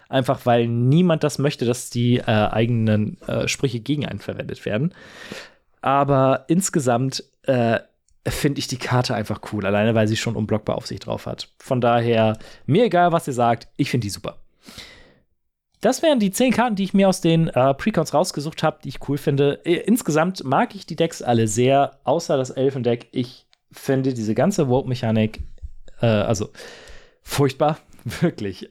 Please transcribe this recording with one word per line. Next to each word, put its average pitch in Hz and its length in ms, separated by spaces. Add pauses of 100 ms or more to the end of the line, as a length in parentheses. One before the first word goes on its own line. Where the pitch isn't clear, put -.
Einfach 131 380
weil 117 220
niemand 151 560
das 147 140
möchte, 139 260
dass 120 260
die, 120 280
äh, 123 60
eigenen, 110 960
äh, 127 260
Sprüche 127 320
gegen 131 260
einen 101 140
verwendet - 440
werden. 123 300 (840)
Aber 135 680
insgesamt, 135 760 (200)
äh, 117 360 (440)
finde - 360
ich - 80
die 131 100
Karte 123 380
einfach 104 240 (120)
cool, 104 140
alleine 104 300
weil 110 100
sie 110 100
schon 110 200
unblockbar 107 400
auf - 100
sich - 140
drauf - 260
hat. - 220 (100)
Von 127 220
daher, 117 580 (280)
mir 185 180
egal, 175 260
was 160 160
ihr 147 60
sagt, 120 340 (100)
ich 139 140
finde 120 140
die 101 60
super. - 260 (1400)
Das 247 220
wären 302 180
die 202 100
zehn 247 220
Karten, 226 240
die 196 80
ich 180 100
mir 196 140
aus 185 120
den, 165 280
äh, 135 260
Precons - 400
rausgesucht 156 480
hab, 156 200
die 143 80
ich - 180
cool 143 100
finde. 143 460
Äh, 165 140
insgesamt 180 680
mag 160 320
ich 190 100
die 170 80
Decks 165 280
alle 113 260
sehr, 131 560
außer 160 320
das 131 140
Elfendeck. 127 600
Ich - 360 (260)
finde 135 420
diese 110 200
ganze 147 340
Warp-Mechanik, 120 720 (580)
äh, 120 60
also 104 440 (720)
furchtbar, 143 560 (140)
<laughs> - 120 (160)
wirklich. 104 500